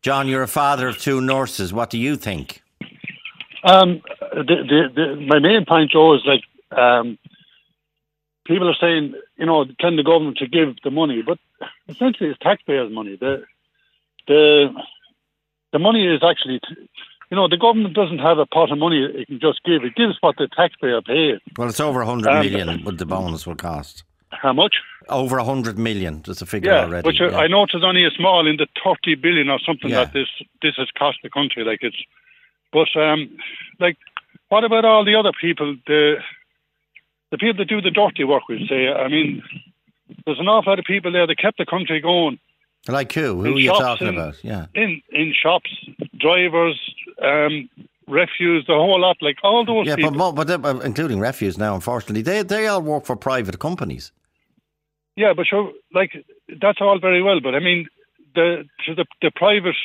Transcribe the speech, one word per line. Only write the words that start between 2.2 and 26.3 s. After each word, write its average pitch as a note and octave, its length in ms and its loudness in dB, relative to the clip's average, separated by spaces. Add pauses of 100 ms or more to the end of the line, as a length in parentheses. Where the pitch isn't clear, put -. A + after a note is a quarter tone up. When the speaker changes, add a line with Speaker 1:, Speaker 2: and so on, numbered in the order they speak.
Speaker 2:
Um, F3+ 380 6 (180)
the, - 240 -8
the, C#3+ 500 2
the, D3 320 -4
my C#3+ 140 4
main F#3+ 260 4
point, D#3+ 240 4
Joe, D#3 260 6
is, B2 100 0
like, C3+ 180 2 (340)
um, A#2+ 400 2 (1300)
people F3+ 220 2
are F#3 120 2
saying, D#3+ 340 0 (240)
you D#3+ 80 -4
know, D#3 200 4 (140)
"Can E3+ 160 2
the D3+ 80 2
government D#3 360 4
to C3+ 80 -4
give D3 360 2
the C#3 80 -2
money?" C#3+ 340 0
But E3 140 -2 (480)
essentially, A3 420 -2
it's C3 100 -8
taxpayers' C#3 520 0
money. G#2 240 -10
The, C3+ 300 -4 (800)
the, D3 480 6 (1000)
the D3+ 60 0
money G#3 280 4
is D3+ 160 2
actually, C3+ 380 0
t-, - 260 -18 (420)
you F3+ 60 -6
know, F#3+ 140 2
the F3 80 0
government A3 360 2
doesn't E3+ 260 0
have D#3 180 4
a D3 80 2
pot D#3+ 260 2
of D3 60 -4
money D3+ 260 0
it C3+ 240 -8
can C#3 100 -12
just C#3 280 0
give. D#3+ 180 0
It A#2+ 120 -6
gives A3+ 260 2
what D#3 160 2
the C#3 100 -2
taxpayer C3+ 540 -2
pays. C3+ 400 -2 (160)
Speaker 1:
Well, A#2+ 100 -4
it's A2+ 140 -6
over C#3+ 180 -2
a A#2 60 -2
hundred A#2 260 0
million B2 380 0
Speaker 2:
Um, E2+ 160 -6
Speaker 1:
what F2 140 -8
the F2+ 60 -6
bonus F2 400 -6
will E2 120 -10
cost. D#2 480 -12 (240)
Speaker 2:
How C3 240 -2
much? E3+ 240 0 (320)
Speaker 1:
Over C3 300 -2
a B2 40 -2
hundred A#2 340 -4
million. F#2+ 460 -4
There's F2+ 180 -12